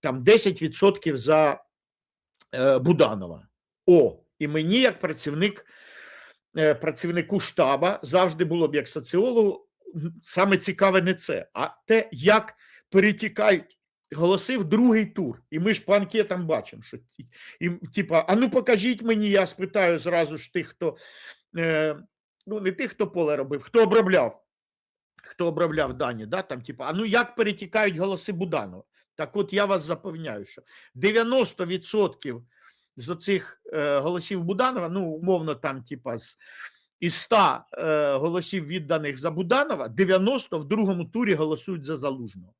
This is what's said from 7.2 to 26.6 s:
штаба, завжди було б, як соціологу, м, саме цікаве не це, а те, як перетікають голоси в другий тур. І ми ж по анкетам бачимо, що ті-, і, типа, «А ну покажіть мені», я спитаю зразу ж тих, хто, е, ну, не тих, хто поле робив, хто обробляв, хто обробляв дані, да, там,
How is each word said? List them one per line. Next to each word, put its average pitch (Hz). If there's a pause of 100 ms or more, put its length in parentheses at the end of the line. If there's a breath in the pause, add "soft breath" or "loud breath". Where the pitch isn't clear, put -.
штаба, 147
завжди 170
було 165
б, 139
як 143
соціологу, 202 (300)
м, 165
саме 196
цікаве 190
не 185
це, 131
а 127 (180)
те, 220
як 208 (360 soft breath)
перетікають 208 (380)
голоси 196
в 196
другий 220
тур. 165
І 156
ми 202
ж -
по 196
анкетам 196
бачимо, 117
що -
ті-, - (320 loud breath)
і, 175
типа, 170
«А 190
ну 240
покажіть 233
мені», 214
я 196
спитаю 185
зразу 165
ж -
тих, 170
хто, - (600 loud breath)
е, 156 (500)
ну, 214
не 190
тих, 254
хто 208
поле 165
робив, 135
хто 233
обробляв, 185 (800)
хто -
обробляв 160
дані, 123
да, 185
там, 127